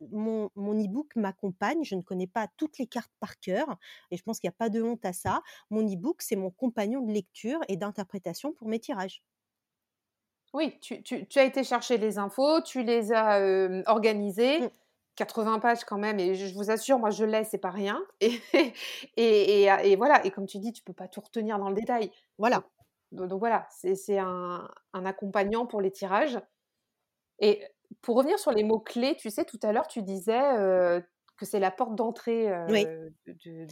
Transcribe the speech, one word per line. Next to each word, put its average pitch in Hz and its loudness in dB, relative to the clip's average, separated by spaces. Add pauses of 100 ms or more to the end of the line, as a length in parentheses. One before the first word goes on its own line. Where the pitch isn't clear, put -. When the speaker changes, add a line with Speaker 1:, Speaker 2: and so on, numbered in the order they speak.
(120)
Speaker 1:
mon, 214 -4
mon 202 -4
e-book 214 -4
m'accompagne. 208 -2
Je 202 -6
ne 180 -4
connais 185 -6
pas 208 -4 (100)
toutes 302 -6
les 254 -4
cartes - -10
par - -12
cœur 220 -4 (340)
et 180 -8
je - -10
pense 220 -8
qu'il - -6
y - -2
a 175 -16
pas 233 -2
de 220 -2
honte 226 -4
à 185 -4
ça. 202 -4 (300)
Mon 214 0 (100)
e-book, 196 -4
c'est - -4
mon 190 -4
compagnon 233 -2
de 220 -4
lecture 214 -4
et 190 -4
d'interprétation 202 -8
pour 226 -12
mes 220 -2
tirages. 196 -8 (1300)
Speaker 2:
Oui, 285 -2
tu, - -12
tu, 214 -8
tu - 0
as 269 10
été 262 0
chercher 240 -2
les 202 0
infos, 262 2
tu 254 -6
les 226 2
as, 220 4
hem, 190 2
organisées. 220 2
Speaker 1:
Mmh. 240 -2 (440)
Speaker 2:
Quatre-vingts 214 0
pages 233 2
quand 208 -6
même, 214 -2
et 185 2
je, 196 -6
je 185 -10
vous 202 -4
assure, 254 2
moi, 220 2
je 202 0
l'ai, 220 2
c'est 214 -6
pas 190 -4
rien. 202 -4 (100)
<laughs> - -6
Et, 233 2 (440)
et, 208 6
et, 196 8
heu, 196 8
et 196 8
voilà. 233 6
Et 196 0
comme 196 -8
tu 208 -10
dis, 220 -6
tu - -18
peux 185 -14
pas 185 -16
tout - -14
retenir 220 -4
dans 196 -2
le 196 0
détail. 226 -2 (260)
Speaker 1:
Voilà. 214 2
Speaker 2:
Donc, - -16 (460)
do-, 185 -8
donc 190 -4
voilà, 220 0
c'est, 190 -2
c'est 196 -2
un, 180 -6 (240)
un 185 -6
accompagnement 202 -2
pour 220 -4
les 190 0
tirages. 208 -2 (1000)
Et 208 4 (380)
pour 233 2
revenir 311 4
sur 302 0
les 214 4
mots-clés, 226 0
tu - -10
sais, - -2
tout - -16
à 214 0
l'heure, 262 0
tu - -8
disais, 190 0 (180)
heu, 180 4 (340)
que - -12
c'est 202 -2
la 190 2
porte 226 -4
d'entrée, 226 -2 (180)
Speaker 1:
Oui. 202 2
Speaker 2:
heu, 160 -12 (120)
de, - -16 (120)
de, 165 -14